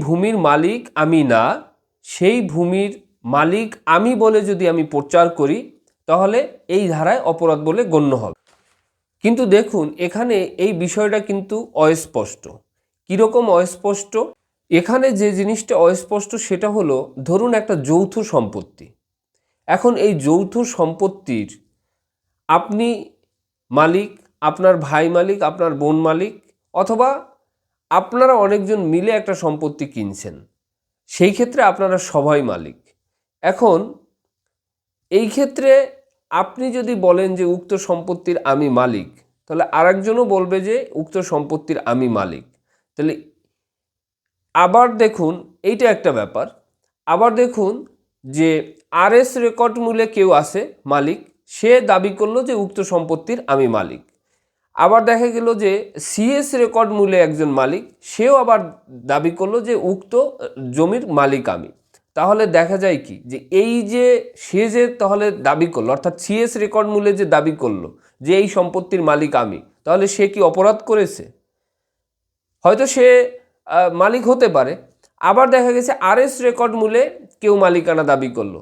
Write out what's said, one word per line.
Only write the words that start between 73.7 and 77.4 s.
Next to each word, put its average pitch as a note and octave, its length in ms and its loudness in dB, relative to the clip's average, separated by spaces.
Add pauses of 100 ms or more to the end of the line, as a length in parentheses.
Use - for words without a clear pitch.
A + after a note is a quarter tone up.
মালিক A3+ 300 2
হতে B3+ 240 4
পারে। C3+ 180 0 (480)
আবার G3+ 340 4
দেখা B3 200 2
গেছে B3 160 0 (180)
আরএস C4 260 2 (120)
রেকর্ড A#3 280 0
মূলে A3 260 0 (380)
কেউ G#3 180 2